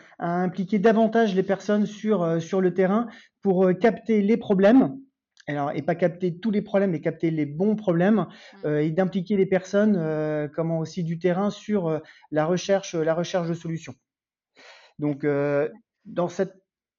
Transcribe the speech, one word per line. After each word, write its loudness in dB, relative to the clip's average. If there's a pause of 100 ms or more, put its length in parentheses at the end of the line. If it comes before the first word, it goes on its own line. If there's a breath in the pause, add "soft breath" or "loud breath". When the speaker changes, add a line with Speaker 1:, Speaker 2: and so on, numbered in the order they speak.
(180 loud breath)
Speaker 1:
à -2
impliquer -2
davantage 2
les 2
personnes 0
sur, -2
euh, 0
sur -2
le 2
terrain 2 (360 loud breath)
pour, 2
euh, 4
capter 0
les 2
problèmes. 4 (480)
Alors, -4
et -6
pas -2
capter -2
tous -2
les 0
problèmes, 0
mais -2
capter -2
les -2
bons -2
problèmes, 2 (260 loud breath)
Speaker 2:
Mm. -8
Speaker 1:
euh, 0
et 0
d'impliquer -2
les 4
personnes, 2
euh, -2
comment -4
aussi -6
du -6
terrain 0
sur, -2
euh, -2 (320 loud breath)
la 2
recherche, 0
la 0
recherche -2
de -2
solutions. -10 (1040 loud breath)
Donc, -4
euh, 0 (360)
dans -4
cette, -6 (420)